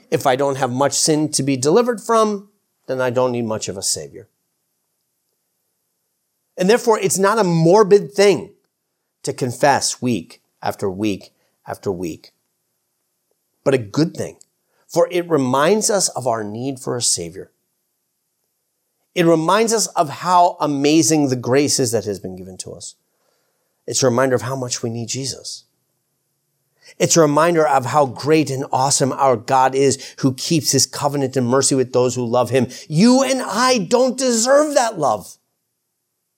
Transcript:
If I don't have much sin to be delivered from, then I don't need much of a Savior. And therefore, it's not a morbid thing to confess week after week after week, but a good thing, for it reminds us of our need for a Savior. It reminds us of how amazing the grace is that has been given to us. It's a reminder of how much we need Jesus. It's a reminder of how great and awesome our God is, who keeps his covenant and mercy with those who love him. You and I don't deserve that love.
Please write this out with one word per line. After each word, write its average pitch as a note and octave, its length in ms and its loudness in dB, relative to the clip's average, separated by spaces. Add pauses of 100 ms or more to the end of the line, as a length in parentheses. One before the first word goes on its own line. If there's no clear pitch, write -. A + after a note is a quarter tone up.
If D3+ 160 -2
I C3 100 2
don't C#3 220 -2
have C3 140 -4
much C3+ 220 0
sin D3+ 400 0
to C#3+ 100 -2
be C#3 120 -2
delivered G3+ 460 0
from, G#3+ 480 0 (380)
then C3 120 -6
I B2+ 100 0
don't B2+ 220 0
need A#2+ 140 -2
much G#2+ 240 -6
of F#2 80 -8
a F#2+ 60 -10
Savior. D2+ 440 -8 (2250)
And F#3 120 2
therefore, A#3 300 4
it's F#3 200 -2
not G3+ 200 2
a G#3 40 2
morbid F3 680 4
thing F#3 420 2 (680)
to C#3+ 80 -4
confess C3 720 0
week A2+ 400 -4 (200)
after - 280 -4
week G2 420 -4 (340)
after G#2 260 -8
week, F2 400 -8 (1300)
but C#3 100 2
a C3+ 40 2
good A#2+ 400 -2
thing, F#2 200 -10 (500)
for E3+ 240 0
it E3+ 180 -4
reminds D3+ 600 2
us G3+ 200 0
of B2 180 -6
our A2+ 160 -2
need B2 360 -8
for C3 180 -6
a A#2 40 -6
Savior. E2+ 500 -6 (1600)
It F3 120 0
reminds F3+ 480 2
us G#3+ 140 -2
of E3+ 220 -2
how F3 500 2
amazing D3 680 2
the B2+ 60 0
grace B2+ 440 0
is A#2+ 120 0
that G#2+ 140 -2
has G2 140 -6
been F#2 160 -12
given F#2 220 -16
to - 160 -16
us. - 200 -18 (960)
It's B2 160 -2
a - 20 2
reminder B2+ 300 2
of A2+ 80 -2
how B2+ 120 -8
much B2+ 280 -8
we A#2+ 80 -6
need A2+ 180 -10
Jesus. B2 540 -10 (1400)
It's - 180 2
a E3 40 6
reminder D#3 460 2
of C#3 200 0
how D3 180 2
great C#3 460 0
and C3+ 200 -6
awesome C3+ 400 0
our C3+ 240 2
God C3 380 2
is, C3+ 460 0
who C3 160 0
keeps - 360 -2
his C3 140 2
covenant C#3+ 500 -4
and B2+ 120 0
mercy C3+ 260 2
with B2+ 200 -2
those B2 200 2
who B2+ 100 -6
love A#2+ 280 0
him. B2+ 160 2 (200)
You A#3+ 360 4
and C4 180 -2
I B3 380 0
don't A#3+ 400 0
deserve C4+ 560 2
that A3+ 240 0
love. A2 380 -2 (1000)